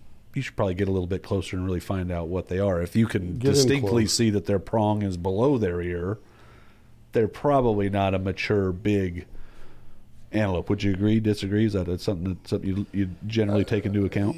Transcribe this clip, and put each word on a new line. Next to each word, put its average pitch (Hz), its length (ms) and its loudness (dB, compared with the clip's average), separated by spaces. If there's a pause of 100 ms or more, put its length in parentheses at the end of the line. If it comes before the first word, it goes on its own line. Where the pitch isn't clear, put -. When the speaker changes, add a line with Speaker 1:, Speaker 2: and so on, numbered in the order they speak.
(340)
Speaker 1:
you 139 80 -4
should - 140 -8
probably 101 200 0
get 95 120 0
a 95 40 0
little 92 160 0
bit 90 160 -4
closer 95 340 -4
and 92 80 -2
really 92 140 -2
find 92 320 -4
out 85 160 -4
what 87 220 -4
they 90 100 -2
are. 95 220 2
If 87 140 -4
you 113 120 4
can 90 300 -4
Speaker 2:
Get 123 120 2
in 139 40 4
Speaker 1:
distinctly 127 500 4
Speaker 2:
close. 101 100 0
Speaker 1:
see 117 180 4
that 101 140 0
their 101 140 2
prong 107 420 0
is 95 160 -2
below 101 400 2
their 87 240 0
ear, 87 380 -4 (920)
they're 113 140 4
probably 117 640 2
not 98 240 2
a 95 60 0
mature, 95 520 0
big 92 540 0 (1080)
antelope. 95 380 0
Would 101 140 2
you 98 100 4
agree, 107 260 4
disagree? 104 460 2
Is 104 80 0
that, 95 120 0
that's 87 180 -4
something 92 320 -2
that, - 120 -18
something 98 220 -2
you, 98 220 -2
you 98 180 0 (180)
generally 104 380 2
take 104 200 -2
into 101 200 2
account? 101 320 0